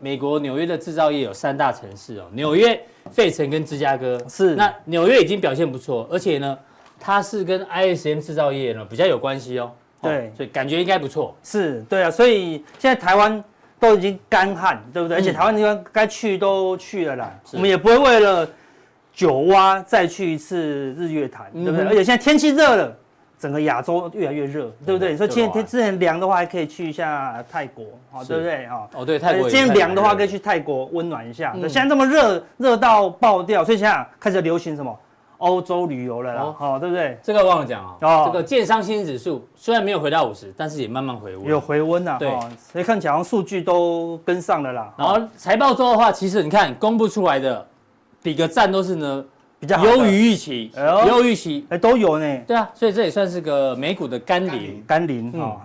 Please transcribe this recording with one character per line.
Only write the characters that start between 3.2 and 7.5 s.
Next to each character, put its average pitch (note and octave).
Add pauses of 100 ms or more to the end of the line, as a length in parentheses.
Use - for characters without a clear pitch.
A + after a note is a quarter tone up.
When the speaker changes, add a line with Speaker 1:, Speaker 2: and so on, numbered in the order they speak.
Speaker 1:
城 C#3+
跟 D#3
芝 D3
加 C#3
哥。 B2 (120)
Speaker 2:
是。 F#3
Speaker 1:
那 G3+ (140)
纽 E3+
约 B3
已 D#3+
经 G3
表 D#3+
现 D3
不 C3
错， A#2+
而 F3
且 E3
呢， C#3 (420)
它 G3
是 G3+
跟 F#3